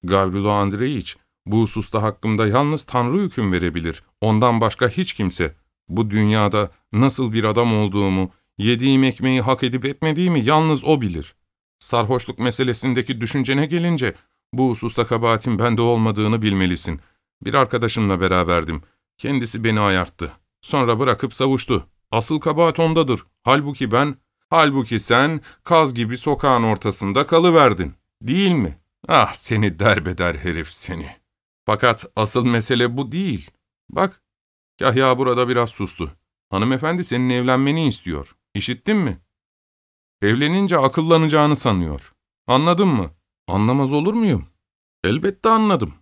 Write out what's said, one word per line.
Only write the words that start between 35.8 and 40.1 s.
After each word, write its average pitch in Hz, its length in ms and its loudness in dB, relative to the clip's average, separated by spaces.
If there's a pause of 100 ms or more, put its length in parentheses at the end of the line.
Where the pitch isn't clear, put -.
Hanımefendi 131 540 -2
senin 127 260 -2
evlenmeni 135 580 2
istiyor. 82 480 -8 (180)
İşittin 123 420 -2
mi? 123 220 -2 (1040)